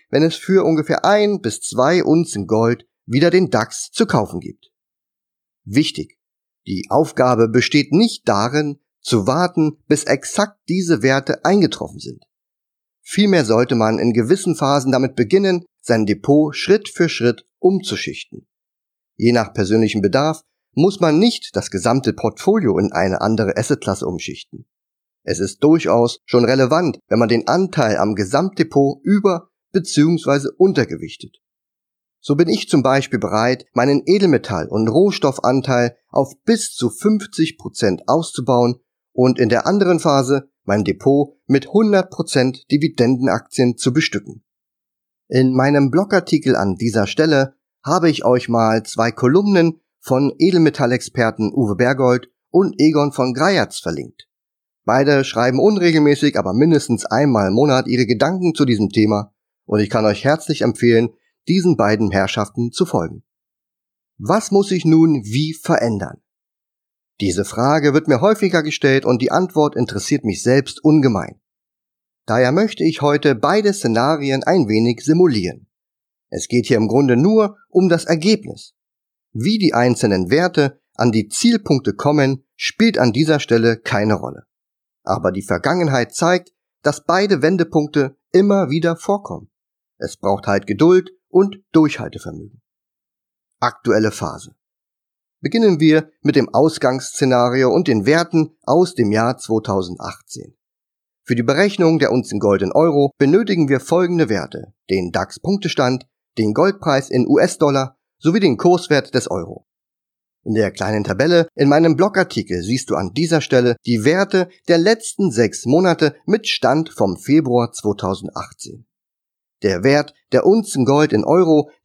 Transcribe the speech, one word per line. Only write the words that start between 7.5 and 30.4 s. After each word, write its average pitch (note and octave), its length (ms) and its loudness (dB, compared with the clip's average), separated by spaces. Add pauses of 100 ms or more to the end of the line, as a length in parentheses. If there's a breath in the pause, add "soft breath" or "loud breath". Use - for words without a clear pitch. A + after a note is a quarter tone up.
nicht A3 340 0
darin, B2+ 540 -2 (180)
zu G#2+ 280 -2
warten, D#3 600 -2
bis D3 160 0
exakt - 640 -4
diese E3+ 360 0
Werte C3+ 420 -2
eingetroffen - 540 0
sind. - 240 -18 (800)
Vielmehr G3 440 0
sollte A#2 300 2
man A2 220 0
in A#2 140 0
gewissen D3 440 0
Phasen C#3 360 0
damit C3 240 0
beginnen, F3+ 480 0 (160)
sein A2 260 0
Depot D3 480 0
Schritt G#3 360 -2
für E3+ 180 -2
Schritt A#2+ 380 -4 (140)
umzuschichten. - 880 -4 (680)
Je A#2 160 2
nach A2+ 220 0
persönlichem G#2+ 480 0
Bedarf C3+ 400 0 (320)
muss F#3+ 260 0
man D#3 200 2
nicht - 360 -2
das - 140 -4
gesamte A2+ 420 0
Portfolio E3 640 -2
in G2 140 0
eine F#2 300 -2
andere G#2+ 360 -2
Assetklasse - 480 -4
umschichten. - 600 -12 (600)
Es E2+ 140 -4
ist F#2+ 240 -4
durchaus A#2+ 600 2
schon A#2+ 180 2
relevant, C3 640 0
wenn G#2+ 120 0
man A#2 100 2
den A#2 180 0
Anteil D#3 480 0
am G#2 200 -2
Gesamtdepot C#3 880 -2
über- G3 460 0 (220)
beziehungsweise D3+ 800 0